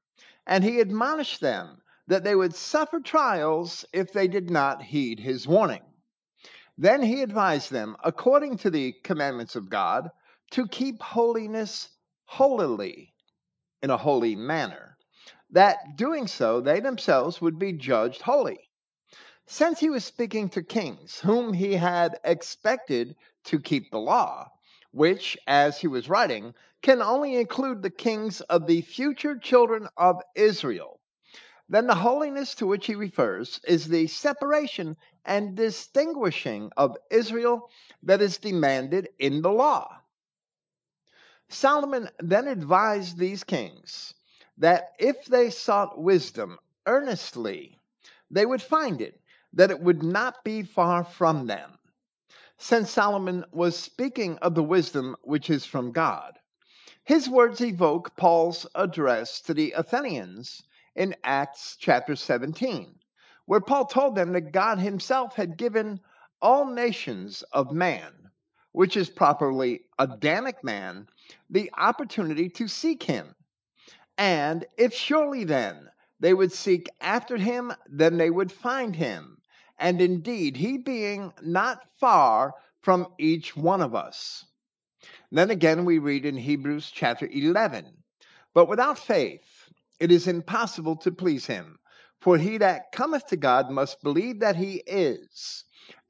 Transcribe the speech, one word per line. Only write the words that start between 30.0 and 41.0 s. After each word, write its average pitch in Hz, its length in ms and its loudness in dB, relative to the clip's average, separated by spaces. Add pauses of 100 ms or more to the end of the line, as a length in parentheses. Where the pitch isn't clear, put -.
Israel, 156 640 0 (680)
then 220 180 4
the 240 80 4
holiness 277 600 0
to 220 120 -4
which 196 200 -2
he 220 80 -4
refers 127 720 -4
is 156 220 2
the 165 180 2
separation 277 920 -2 (280)
and 202 320 -2
distinguishing 214 1200 -2
of 139 200 2 (140)
Israel 233 580 0 (360)
that 196 180 6
is 190 160 0
demanded 156 720 0 (100)
in 143 240 0
the 175 80 2
law. 220 380 2 (1600)